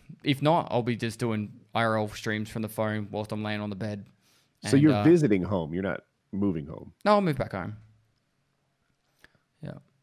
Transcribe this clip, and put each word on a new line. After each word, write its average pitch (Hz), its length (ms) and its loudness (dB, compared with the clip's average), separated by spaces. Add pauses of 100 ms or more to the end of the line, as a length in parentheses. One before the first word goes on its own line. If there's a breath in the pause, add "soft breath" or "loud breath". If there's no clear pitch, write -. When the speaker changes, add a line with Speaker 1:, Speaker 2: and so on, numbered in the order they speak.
(240)
Speaker 1:
If 139 180 0
not, 156 280 2
I'll 120 120 0
be 117 140 -2
just 113 220 -6
doing 107 340 -2 (220)
I 113 80 2
R 110 160 2
L 107 100 -2
streams 107 400 -6
from 113 140 -8
the 107 60 -6
phone 107 420 -4
whilst 104 220 -6
I'm 107 100 -6
laying 107 180 -6
on 104 80 -6
the 101 80 -8
bed. 104 300 -8 (580)
Speaker 2:
So 107 100 2
Speaker 1:
And, 139 80 8
Speaker 2:
you're 151 120 8
Speaker 1:
uh, 104 100 2
Speaker 2:
visiting 147 380 6
home. 87 320 -2
You're 95 80 -2
not 90 220 -4 (280)
moving 95 340 0
home. - 260 -14 (120)
Speaker 1:
No, 208 80 4
I'll 208 80 6
move 160 160 0
back 113 160 -6
home. 107 240 -8 (1900 soft breath)
Yeah. - 120 -12 (280)